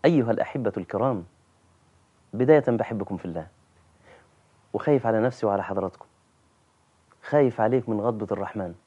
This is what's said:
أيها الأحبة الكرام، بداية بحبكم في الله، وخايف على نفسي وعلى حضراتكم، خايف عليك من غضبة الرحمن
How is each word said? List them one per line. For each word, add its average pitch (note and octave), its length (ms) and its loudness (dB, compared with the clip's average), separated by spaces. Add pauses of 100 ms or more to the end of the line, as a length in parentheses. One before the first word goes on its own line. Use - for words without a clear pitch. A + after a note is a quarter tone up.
أيها C3+ 260 4
الأحبة A2 460 -2
الكرام، G2+ 480 -2 (1080)
بداية C3 340 6
بحبكم A2 500 -2
في - 80 -12
الله، E2 220 -8 (1300)
وخايف C3 320 0
على A2+ 160 2
نفسي B2 240 -2
وعلى G2 180 0
حضراتكم، F#2+ 420 -6 (1160)
خايف C3+ 400 2
عليك A#2 280 0
من G#2 120 -2
غضبة G#2+ 300 -2
الرحمن F#2+ 440 -6 (120)